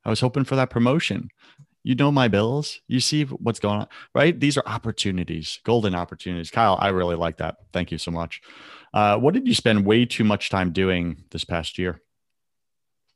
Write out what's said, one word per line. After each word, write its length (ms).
I 60
was 100
hoping 240
for 120
that 160
promotion. 580
You 100
know 180
my 160
bills. 600
You 120
see 240
what's 360
going 220
on," 60
right? 220
These 200
are 80
opportunities, 1000
golden 300
opportunities. 560
Kyle, 320
I 80
really 260
like 220
that. 200
Thank 180
you 80
so 100
much. 320
Uh, 260
what 180
did 120
you 60
spend 320
way 200
too 180
much 260
time 220
doing 580
this 160
past 320
year? 240